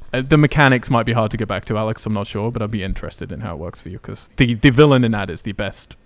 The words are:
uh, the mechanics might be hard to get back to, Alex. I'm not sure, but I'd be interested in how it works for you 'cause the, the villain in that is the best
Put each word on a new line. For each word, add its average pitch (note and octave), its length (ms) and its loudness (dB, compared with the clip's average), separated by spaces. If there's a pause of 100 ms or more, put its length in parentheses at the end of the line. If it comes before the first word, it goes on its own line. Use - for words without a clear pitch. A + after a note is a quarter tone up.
(140)
uh, C3 80 -4
the C#3+ 160 4
mechanics C#3 520 4
might A#2 160 2
be A#2 80 -2
hard A2+ 180 0
to A2+ 60 -6
get G#2+ 120 -4
back F#2+ 160 -4
to, G#2+ 120 -4
Alex. A2 280 -4
I'm A2 80 -4
not G2+ 140 -4
sure, G#2+ 220 -6
but A#2+ 120 -6
I'd G#2+ 100 -4
be A2 120 -4
interested - 500 -8
in D2 80 -12
how F#2 140 -8
it D2+ 40 -12
works F2 220 -12
for - 80 -16
you F#2 100 -14
'cause - 380 -16
the, A#2+ 160 4
the A#2 160 4
villain C3+ 340 6
in A2+ 80 0
that G2+ 180 -4
is E2 120 -10
the G#2+ 100 -8
best - 540 -8